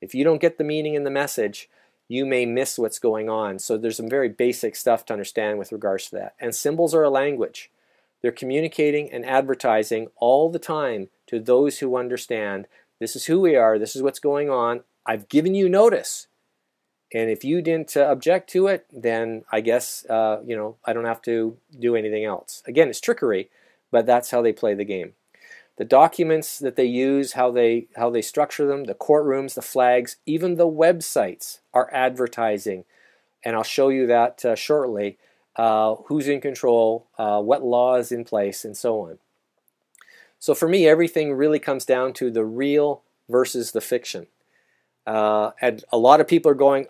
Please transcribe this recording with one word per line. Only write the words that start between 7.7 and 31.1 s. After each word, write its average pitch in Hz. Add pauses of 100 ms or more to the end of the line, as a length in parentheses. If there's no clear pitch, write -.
They're 120
communicating 147
and 123
advertising 127
all 139
the 170
time 131 (180)
to 120
those 127
who 127
understand, 110 (320)
"This -
is -
who 165
we 170
are, 110
this 107
is 131
what's 135
going 143
on, 120 (240)
I've 110
given 165
you 196
notice. 202 (840)
And 113
if 107
you 160
didn't, 160
uh, 143
object 165
to 190
it, 190
then 113
I 110
guess, 117
uh, 110
you 120
know, 107
I 117
don't 117
have 113
to 113 (220)
do 120
anything 107
else." -
Again, 143
it's 110
trickery, 110 (400)
but 117
that's 123
how 120
they 113
play 104
the 101
game. 95 (640)
The 110
documents 160
that 131
they 131
use, 131
how 127
they, 117 (100)
how 120
they 117
structure 147
them, 139
the 120
courtrooms, 139
the 123
flags, 123 (100)
even 160
the 170
websites 156 (120)